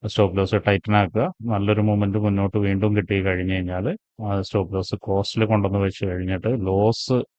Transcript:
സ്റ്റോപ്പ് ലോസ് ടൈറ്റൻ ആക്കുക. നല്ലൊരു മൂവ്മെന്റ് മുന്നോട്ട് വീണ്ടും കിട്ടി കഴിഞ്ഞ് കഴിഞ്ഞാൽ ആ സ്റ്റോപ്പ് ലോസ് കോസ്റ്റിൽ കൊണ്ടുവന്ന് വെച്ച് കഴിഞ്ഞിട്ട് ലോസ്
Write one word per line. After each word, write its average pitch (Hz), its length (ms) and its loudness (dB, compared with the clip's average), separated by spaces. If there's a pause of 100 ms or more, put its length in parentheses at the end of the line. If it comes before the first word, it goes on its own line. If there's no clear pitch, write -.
സ്റ്റോപ്പ് 101 360 2
ലോസ് 98 260 2
ടൈറ്റൻ 104 320 2
ആക്കുക. 107 300 2 (240)
നല്ലൊരു 104 380 2
മൂവ്മെന്റ് 104 300 2
മുന്നോട്ട് 98 400 0
വീണ്ടും 101 380 0
കിട്ടി 101 300 0
കഴിഞ്ഞ് 92 300 0
കഴിഞ്ഞാൽ 90 300 -4 (360)
ആ 101 180 -2
സ്റ്റോപ്പ് 95 340 -2
ലോസ് 95 220 -4 (100)
കോസ്റ്റിൽ 98 380 0
കൊണ്ടുവന്ന് 101 400 2
വെച്ച് 95 220 -2
കഴിഞ്ഞിട്ട് 92 440 -2 (160)
ലോസ് 107 500 2 (220)